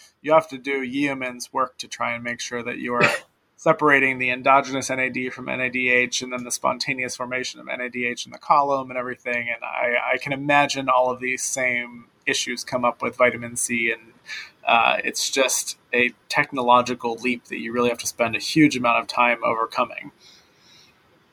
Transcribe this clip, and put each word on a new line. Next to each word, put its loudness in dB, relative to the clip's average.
you 2
have 4
to -12
do -4
Yeoman's -4
work -4
to -12
try -4
and -8
make -6
sure -8
that -8
you -6
are 0
<laughs> -20
separating 4
the -2
endogenous 4
N -2
A 2
D -6
from -12
N -2
A 0
D 0
H 4
and -8
then -6
the -10
spontaneous -2
formation -6
of -16
N -6
A -6
D -4
H -6
in -20
the -16
column 2
and -8
everything. -4
And -10
I, 0
I 0
can -4
imagine 2
all 4
of -4
these -4
same -4
issues -2
come -4
up 0
with -4
vitamin 0
C -2
and -8
uh, 4
it's -4
just 0
a 2
technological 2
leap -4
that -10
you -8
really 2
have -2
to -8
spend -2
a -4
huge 4
amount 2
of -6
time 2
overcoming. -2